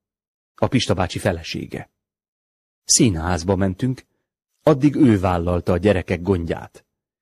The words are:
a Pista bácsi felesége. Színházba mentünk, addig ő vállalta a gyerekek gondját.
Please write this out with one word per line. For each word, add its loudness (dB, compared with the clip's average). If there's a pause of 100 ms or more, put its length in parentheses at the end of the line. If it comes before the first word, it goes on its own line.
(560)
a -2
Pista 0
bácsi -4
felesége. -6 (920)
Színházba 0
mentünk, -4 (580)
addig 2
ő 4
vállalta -2
a 0
gyerekek 0
gondját. -4 (360)